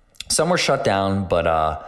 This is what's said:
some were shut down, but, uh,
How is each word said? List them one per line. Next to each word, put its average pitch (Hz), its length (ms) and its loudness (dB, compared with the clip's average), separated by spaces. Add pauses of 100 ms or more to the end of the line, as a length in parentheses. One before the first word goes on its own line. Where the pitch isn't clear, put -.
(300)
some 160 200 0
were 180 80 2
shut 143 260 0
down, 98 420 0
but, 87 200 0
uh, 78 320 0 (100)